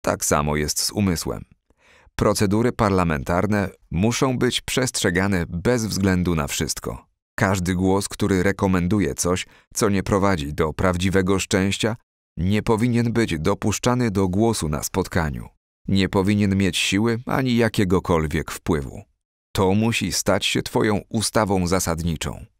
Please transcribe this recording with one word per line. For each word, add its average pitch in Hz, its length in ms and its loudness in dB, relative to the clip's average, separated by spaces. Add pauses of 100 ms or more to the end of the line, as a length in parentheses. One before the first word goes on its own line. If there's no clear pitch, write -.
Tak - 220 -2
samo 73 320 0
jest 76 240 -2
z - 120 -4
umysłem. 85 520 -2 (680)
Procedury 110 580 2
parlamentarne 92 960 0 (200)
muszą 117 480 0
być 123 220 0
przestrzegane 95 880 0
bez 110 380 0
względu 90 480 2
na 73 120 0
wszystko. - 600 -6 (280)
Każdy 95 400 0
głos, 95 340 2
który 95 340 0
rekomenduje 92 720 0
coś, 90 320 -2 (280)
co 110 140 2
nie 98 140 2
prowadzi 90 520 0
do 78 180 0
prawdziwego 92 680 2
szczęścia, 98 580 0 (400)
nie 98 260 0
powinien 117 500 2
być 95 260 0
dopuszczany 107 720 0
do 95 180 0
głosu 101 400 0
na 73 140 -4
spotkaniu. 76 680 -4 (400)
Nie 95 200 2
powinien 101 480 2
mieć 95 200 2
siły 113 500 0
ani 127 300 0
jakiegokolwiek 87 920 0
wpływu. 69 520 -4 (500)
To 95 220 2
musi 107 380 0
stać - 340 0
się - 160 0
twoją 110 460 0
ustawą 101 580 0
zasadniczą. 82 800 -2 (160)